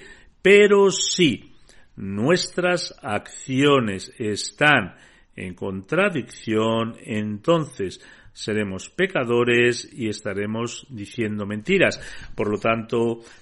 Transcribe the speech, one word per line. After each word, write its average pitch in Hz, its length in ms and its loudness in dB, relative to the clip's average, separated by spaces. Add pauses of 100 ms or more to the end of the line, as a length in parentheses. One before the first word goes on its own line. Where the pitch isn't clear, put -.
(420)
pero 202 500 6
si - 640 0 (420)
nuestras 170 1040 -2
acciones 127 1200 0
están 113 760 0 (400)
en 95 200 -10
contradicción, 113 1500 -4
entonces 107 960 -4 (340)
seremos 104 560 -6
pecadores 120 1000 0
y 110 180 -6
estaremos 104 800 -6
diciendo 104 580 -6
mentiras. 107 520 0 (360)
Por 104 160 -2
lo 104 80 0
tanto, 117 600 0 (220)